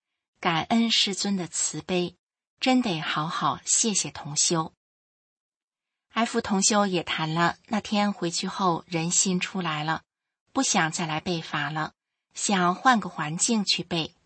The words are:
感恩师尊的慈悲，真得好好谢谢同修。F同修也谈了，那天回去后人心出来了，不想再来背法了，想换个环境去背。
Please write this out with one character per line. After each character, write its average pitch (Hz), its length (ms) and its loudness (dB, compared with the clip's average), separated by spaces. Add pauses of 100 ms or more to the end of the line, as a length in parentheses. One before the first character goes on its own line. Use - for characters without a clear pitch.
(380)
感 170 240 2
恩 226 300 2
师 - 200 2
尊 202 240 -2
的 170 120 -4
慈 - 320 -4
悲， 175 340 -2 (460)
真 254 200 4
得 180 200 -2
好 156 260 -4
好 156 380 -2
谢 - 280 2
谢 165 200 -2
同 147 240 -10
修。 165 360 0 (1400)
F 233 300 0
同 196 220 0
修 208 240 4
也 180 160 0
谈 156 320 -4
了， 170 220 2 (100)
那 208 140 -2
天 208 320 0
回 175 180 -4
去 - 160 -4
后 180 400 0
人 170 240 -2
心 180 300 2
出 - 200 -4
来 156 220 -4
了， 156 220 -4 (480)
不 269 100 0
想 165 300 2
再 180 120 -4
来 156 140 -2
背 170 240 -4
法 147 280 -4
了， 156 240 -4 (380)
想 180 440 2
换 247 240 4
个 - 80 -6
环 156 280 -6
境 214 280 2
去 - 180 -2
背。 165 320 -4 (120)